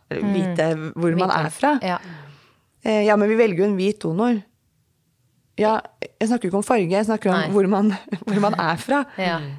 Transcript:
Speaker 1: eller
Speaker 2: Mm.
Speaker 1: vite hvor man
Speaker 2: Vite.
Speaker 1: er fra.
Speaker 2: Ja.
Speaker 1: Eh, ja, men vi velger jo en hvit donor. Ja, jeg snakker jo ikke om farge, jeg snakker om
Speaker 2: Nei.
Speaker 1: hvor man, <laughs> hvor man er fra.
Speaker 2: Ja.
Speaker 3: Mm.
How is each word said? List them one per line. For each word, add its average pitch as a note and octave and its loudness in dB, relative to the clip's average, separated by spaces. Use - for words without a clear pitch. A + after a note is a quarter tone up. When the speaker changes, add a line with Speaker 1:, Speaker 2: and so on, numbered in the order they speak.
Speaker 1:
eller - -6
Speaker 2:
Mm. G3+ 0
Speaker 1:
vite E3 -2
hvor E3 0
man F#3 0
Speaker 2:
Vite. E3 2
Speaker 1:
er D#3 -8
fra. C#4+ 0
Speaker 2:
Ja. F3+ -4
Speaker 1:
Eh, G#3+ 0
ja, G#3+ 4
men G#3 4
vi A3 2
velger G#3+ 2
jo F#3+ 2
en G#3 0
hvit G3+ 0
donor. G#3 0
Ja, G#3+ 2
jeg - -4
snakker A#3+ 0
jo F3+ -2
ikke F#3+ 0
om G#3 0
farge, G#3 2
jeg G3 2
snakker G#3+ -2
om F#3 2
Speaker 2:
Nei. D#3+ 0
Speaker 1:
hvor G3 2
man, G#3 2
<laughs> - -8
hvor G#3 0
man G#3 2
er E3+ 0
fra. C#4 -2
Speaker 2:
Ja. F3 -2
Speaker 3:
Mm. C#3+ -8